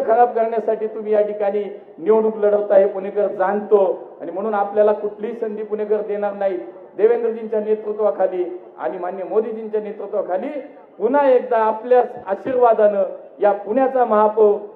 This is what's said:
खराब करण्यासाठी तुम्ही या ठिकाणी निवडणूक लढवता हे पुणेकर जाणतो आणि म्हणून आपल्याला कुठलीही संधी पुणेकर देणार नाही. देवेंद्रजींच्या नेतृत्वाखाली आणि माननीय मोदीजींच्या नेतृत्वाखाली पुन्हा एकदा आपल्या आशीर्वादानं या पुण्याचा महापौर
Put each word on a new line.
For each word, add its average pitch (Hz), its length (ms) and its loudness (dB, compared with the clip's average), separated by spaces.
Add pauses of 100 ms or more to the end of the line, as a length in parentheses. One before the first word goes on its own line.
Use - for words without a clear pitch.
खराब 233 280 4
करण्यासाठी 220 520 -2
तुम्ही 214 260 -6
या 208 80 6
ठिकाणी 208 420 -2 (340)
निवडणूक 214 400 2
लढवता 202 380 2
हे 196 100 8
पुणेकर 196 420 -2
जाणतो 196 840 0 (120)
आणि 165 100 -10
म्हणून 208 220 -6
आपल्याला 208 380 2
कुठलीही 208 420 -6
संधी 214 300 -8
पुणेकर 208 340 -4
देणार 202 360 -6
नाही. 196 240 -2 (400)
देवेंद्रजींच्या 220 640 0
नेतृत्वाखाली 208 1000 -2 (200)
आणि 185 180 -6
माननीय 185 260 -8
मोदीजींच्या 214 580 -4
नेतृत्वाखाली 202 680 -6 (500)
पुन्हा 269 320 2
एकदा 226 280 2
आपल्या 226 460 2 (240)
आशीर्वादानं 214 760 2 (380)
या 202 100 4
पुण्याचा 240 540 2
महापौर 214 500 4 (200)